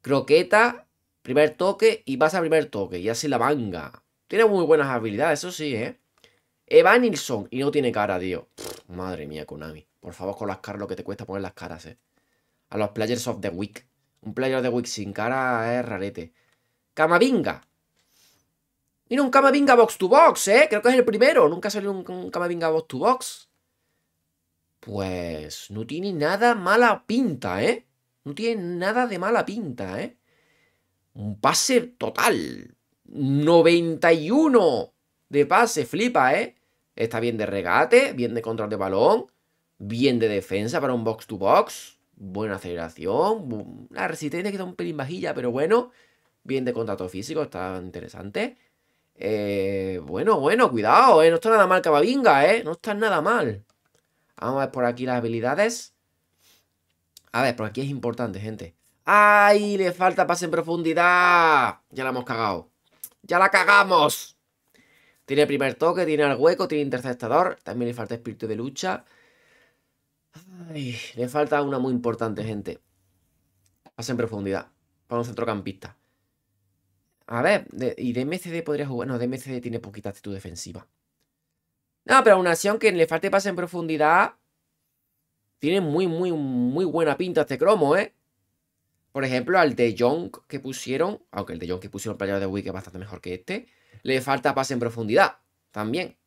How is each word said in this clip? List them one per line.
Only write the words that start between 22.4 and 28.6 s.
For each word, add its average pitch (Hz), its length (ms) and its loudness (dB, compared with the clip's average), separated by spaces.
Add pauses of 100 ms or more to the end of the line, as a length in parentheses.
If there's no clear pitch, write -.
box 160 180 -2
to 127 100 -8
box. 240 500 -2 (1300)
Pues 90 920 -8
no 110 160 -10
tiene 175 260 -8
nada 196 420 0
mala 208 520 2
pinta, 143 560 -2
¿eh? 226 240 -2 (380)
No 143 100 -12
tiene 226 280 -4